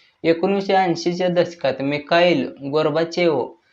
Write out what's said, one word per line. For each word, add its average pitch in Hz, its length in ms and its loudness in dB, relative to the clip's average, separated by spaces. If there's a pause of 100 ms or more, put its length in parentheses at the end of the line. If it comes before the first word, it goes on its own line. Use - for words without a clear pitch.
(240)
एकोणीसशे 190 500 2
ऐंशीच्या 180 560 0
दशकात 139 520 -2
मिखाईल 147 640 0 (240)
गोर्बाचेव 156 720 0 (280)